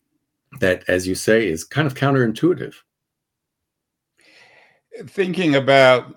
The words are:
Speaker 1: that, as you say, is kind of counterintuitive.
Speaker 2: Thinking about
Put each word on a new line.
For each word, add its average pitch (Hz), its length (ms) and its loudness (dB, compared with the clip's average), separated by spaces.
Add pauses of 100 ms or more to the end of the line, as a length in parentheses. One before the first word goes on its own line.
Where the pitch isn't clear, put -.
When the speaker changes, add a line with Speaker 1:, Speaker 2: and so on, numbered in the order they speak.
(600)
Speaker 1:
that, 92 260 -2
as 90 220 -2
you 92 60 -4
say, 110 340 0
is 80 160 -6
kind 151 220 -4
of 127 80 -6
counterintuitive. 135 800 -2 (2250)
Speaker 2:
Thinking 180 480 -2
about 131 640 4